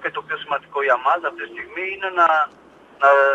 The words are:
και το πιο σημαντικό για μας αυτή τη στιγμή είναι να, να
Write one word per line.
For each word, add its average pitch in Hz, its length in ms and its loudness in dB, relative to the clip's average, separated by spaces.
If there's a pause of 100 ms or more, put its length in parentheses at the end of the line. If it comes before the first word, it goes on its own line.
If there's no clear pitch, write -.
και 165 80 -6
το 151 120 -8
πιο 156 140 -8
σημαντικό 143 460 -8
για 131 220 4
μας 165 160 2 (100)
αυτή - 140 -14
τη - 100 -14
στιγμή 170 300 -10 (100)
είναι 196 160 -8 (100)
να, 170 60 6 (760)
να 139 60 6 (260)